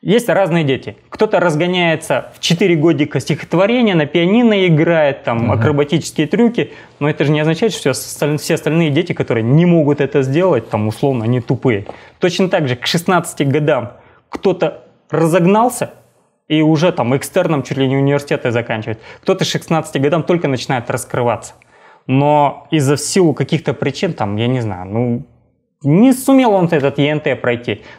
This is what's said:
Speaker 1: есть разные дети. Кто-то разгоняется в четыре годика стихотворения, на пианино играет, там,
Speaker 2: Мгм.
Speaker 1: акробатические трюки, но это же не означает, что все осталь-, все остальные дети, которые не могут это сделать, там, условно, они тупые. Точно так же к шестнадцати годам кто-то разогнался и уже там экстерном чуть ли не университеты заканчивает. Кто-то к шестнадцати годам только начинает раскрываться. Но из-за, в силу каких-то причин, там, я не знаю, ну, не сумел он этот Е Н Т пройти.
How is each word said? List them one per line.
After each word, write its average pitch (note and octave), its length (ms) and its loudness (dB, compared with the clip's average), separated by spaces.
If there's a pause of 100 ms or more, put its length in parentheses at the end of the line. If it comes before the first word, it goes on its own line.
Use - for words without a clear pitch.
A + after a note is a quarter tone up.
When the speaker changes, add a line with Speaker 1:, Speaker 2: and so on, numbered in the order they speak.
Speaker 1:
есть A3 280 0
разные E3+ 340 2
дети. B2+ 320 -2 (140)
Кто-то - 320 0
разгоняется E3+ 920 0
в - 60 -20
четыре E3+ 360 2
годика D3+ 440 0
стихотворения, G3+ 760 0
на D3+ 120 2
пианино G3 580 2
играет, D#3 600 2
там, A#2 180 -2
Speaker 2:
Мгм. B2 80 0
Speaker 1:
акробатические D3 760 0
трюки, A3+ 460 0 (280)
но D3 100 0
это D3+ 160 -2
же C#3+ 60 2
не D3+ 100 2
означает, D#3+ 320 0
что - 80 -10
все C#3+ 100 0
осталь-, D3 460 -4
все D#3+ 180 -2
остальные D#3+ 360 0
дети, E3 220 0
которые A#2 300 -2
не C#3+ 240 4
могут D3 340 2
это C#3 220 0
сделать, C#3 460 0
там, G#2+ 180 -2
условно, A#2+ 380 -2
они B2 160 0
тупые. A2+ 440 -2 (340)
Точно F3+ 300 0
так E3+ 180 0
же B2 100 -2
к - 100 -8
шестнадцати E3+ 560 -2
годам C#3 480 0 (380)
кто-то F3 560 -2 (260)
разогнался F3+ 760 2 (580)
и D#3 140 0
уже D#3+ 320 2
там B2+ 240 -2
экстерном D#3+ 460 -2
чуть C3 140 -8
ли C3+ 100 0
не C3+ 100 0
университеты C#3 540 -2
заканчивает. A2+ 480 -4 (220)
Кто-то F#3+ 220 -2
к E3 40 -4
шестнадцати - 500 -4
годам D3 260 0
только E3+ 240 -2
начинает B2+ 420 -4
раскрываться. A#2+ 640 -4 (540)
Но C#3+ 640 2
из-за, D3 240 2
в C3+ 60 -4
силу E3+ 320 2
каких-то C#3 400 -4
причин, D#3+ 400 -4
там, G#2 240 -4
я A2+ 100 -2
не B2+ 140 -2
знаю, F#2 280 -8
ну, A#2+ 340 -2 (600)
не F#3 280 4
сумел C4 420 2
он F#3+ 180 2
этот C#3 280 0
Е C#3+ 120 2
Н D3+ 100 -2
Т C#3 140 -2
пройти. A#2 480 -4 (160)